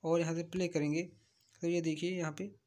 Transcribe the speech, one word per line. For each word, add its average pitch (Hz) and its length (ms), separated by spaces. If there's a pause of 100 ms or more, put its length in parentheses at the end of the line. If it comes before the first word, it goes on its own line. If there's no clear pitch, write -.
और 165 160
यहाँ 165 140
से 170 100
प्ले 180 240
करेंगे 156 340 (600)
तो 170 60
ये 175 140
देखिए 165 360
यहाँ 156 200
पे 202 120 (160)